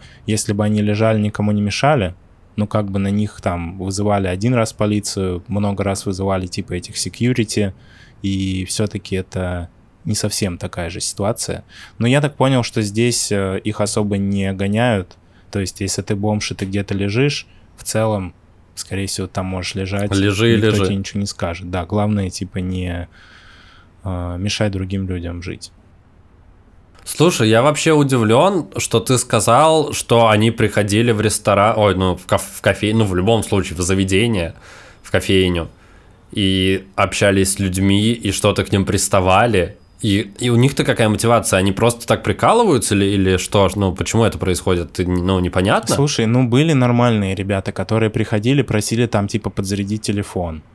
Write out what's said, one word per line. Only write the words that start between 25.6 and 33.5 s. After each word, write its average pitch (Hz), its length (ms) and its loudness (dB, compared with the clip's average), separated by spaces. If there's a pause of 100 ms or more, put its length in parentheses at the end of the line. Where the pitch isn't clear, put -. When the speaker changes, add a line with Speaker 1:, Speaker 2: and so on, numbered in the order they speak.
Speaker 2:
Слушай, 147 440 2
я 113 120 6
вообще 147 300 2
удивлен, 139 760 4 (100)
что 117 220 0
ты 127 180 2
сказал, 143 760 4
что 117 360 4
они 107 220 4
приходили 107 600 2
в 107 100 0
ресторан, 104 560 2
ой, 104 180 4
ну, 92 200 2
в - 100 -12
каф-, - 320 0
в - 40 -12
кофе-, 104 320 0
ну, 113 100 4
в 98 120 0
любом 104 280 2
случае, 95 340 -2